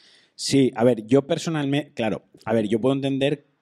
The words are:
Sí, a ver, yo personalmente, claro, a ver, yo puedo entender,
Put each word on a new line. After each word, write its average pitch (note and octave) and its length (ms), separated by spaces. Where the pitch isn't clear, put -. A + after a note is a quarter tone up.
Sí, C3+ 400
a A2+ 100
ver, A2 220
yo C3+ 200
personalmente, D3+ 640
claro, A2 300
a A2+ 100
ver, G#2+ 140
yo A2+ 120
puedo C3 140
entender, C#3 520